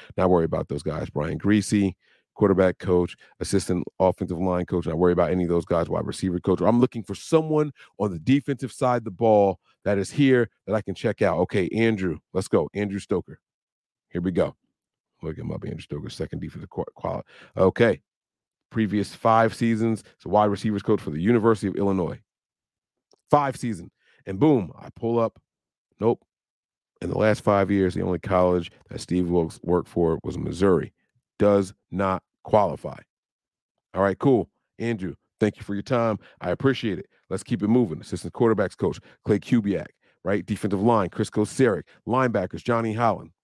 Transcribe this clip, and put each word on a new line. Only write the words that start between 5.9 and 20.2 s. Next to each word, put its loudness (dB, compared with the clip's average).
receiver -4
coach. 0
I'm 4
looking 0
for -10
someone 0
on -2
the -8
defensive -2
side 0
of -8
the -10
ball 4
that 0
is -4
here 4
that -2
I 0
can -8
check -4
out. 2
Okay, 0
Andrew. 0
Let's -4
go. 0
Andrew -4
Stoker. -6
Here -8
we -2
go. -2
Look -8
him -10
up, -10
Andrew -10
Stoker, -12
second -10
defensive -12
qu-, -8
quality. -8
Okay. 4
Previous -2
five 4
seasons, -2
it's -20